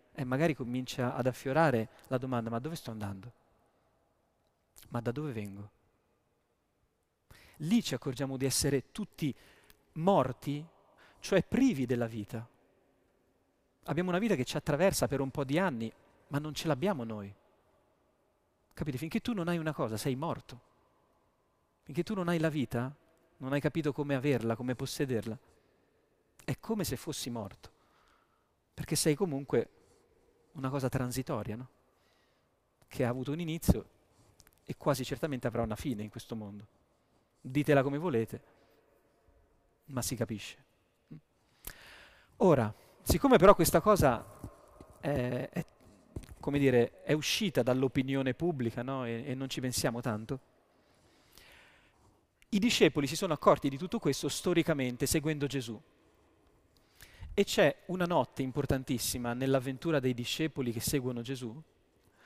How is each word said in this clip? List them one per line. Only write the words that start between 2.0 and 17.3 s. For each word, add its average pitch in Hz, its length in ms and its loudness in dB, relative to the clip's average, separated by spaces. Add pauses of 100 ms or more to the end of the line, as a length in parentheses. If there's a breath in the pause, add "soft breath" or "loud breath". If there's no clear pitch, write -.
la 131 100 -2
domanda: 120 320 -4
"Ma 117 100 -4
dove 156 160 -8
sto - 160 -12
andando? 101 400 -10 (1600)
Ma 120 120 -4
da 117 100 -2
dove 147 200 -6
vengo?" 104 380 -10 (1900 loud breath)
Lì 185 260 2
ci - 100 -4
accorgiamo 135 440 -4
di 131 80 -2
essere 135 460 0
tutti 151 420 -4 (600 soft breath)
morti, 156 720 2 (560 soft breath)
cioè 190 240 2
privi 185 420 2
della 120 220 0
vita. 113 400 -8 (1400)
Abbiamo 170 240 -2
una 175 100 2
vita 208 160 2
che 123 100 0
ci - 120 -6
attraversa 147 500 2
per 135 120 0
un 135 100 -2
po' 143 140 -4
di 135 140 0
anni, 123 340 -2 (360)
ma 143 120 -2
non 151 140 -8
ce - 140 -6
l'abbiamo 147 360 0
noi. 104 300 -8 (1400)